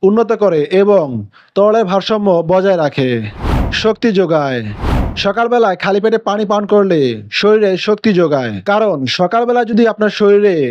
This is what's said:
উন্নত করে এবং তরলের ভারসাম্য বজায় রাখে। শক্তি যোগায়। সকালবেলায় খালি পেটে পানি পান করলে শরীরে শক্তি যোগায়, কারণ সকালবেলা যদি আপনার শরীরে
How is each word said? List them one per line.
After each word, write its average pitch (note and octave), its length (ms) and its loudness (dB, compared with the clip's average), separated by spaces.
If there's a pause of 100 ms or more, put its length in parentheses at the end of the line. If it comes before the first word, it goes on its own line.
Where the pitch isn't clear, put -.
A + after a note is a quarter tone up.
উন্নত G#3+ 300 2
করে G3 280 0 (220)
এবং G3 220 4 (500)
তরলের G#3+ 300 2
ভারসাম্য G3 440 -2 (200)
বজায় F#3 300 2
রাখে। C#3 320 -2 (640)
শক্তি A3 380 -2
যোগায়। D3+ 480 0 (560)
সকালবেলায় A3+ 640 0
খালি G3+ 180 0
পেটে A3 180 0
পানি G#3+ 280 -2
পান G#3 200 0
করলে G3 340 2 (320)
শরীরে G#3 440 2
শক্তি G#3+ 360 -2
যোগায়, D3 400 0 (180)
কারণ G#3 260 0 (220)
সকালবেলা A#3 460 0
যদি A3+ 220 0
আপনার G#3+ 240 0
শরীরে G3+ 440 2 (160)